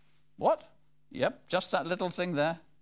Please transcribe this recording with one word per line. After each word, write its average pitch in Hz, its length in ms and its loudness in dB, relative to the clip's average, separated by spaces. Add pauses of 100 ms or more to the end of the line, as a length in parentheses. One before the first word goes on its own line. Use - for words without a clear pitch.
(360)
What? - 320 2 (440)
Yep, 139 340 -2
just 180 240 0
that 180 160 0
little 180 240 -2
thing 180 240 -2
there, 151 240 0 (240)